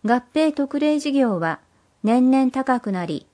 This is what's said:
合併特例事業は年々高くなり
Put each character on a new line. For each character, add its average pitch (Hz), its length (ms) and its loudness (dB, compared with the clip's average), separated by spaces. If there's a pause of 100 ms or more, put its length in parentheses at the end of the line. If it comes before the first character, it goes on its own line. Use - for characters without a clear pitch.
合 240 180 0 (100)
併 311 180 2
特 285 280 -4
例 302 200 0
事 294 140 -4
業 240 260 0
は 165 200 -4 (440)
年 247 260 4
々 262 220 2
高 262 280 -2
く 214 120 -6
な 180 140 -4
り 160 280 -8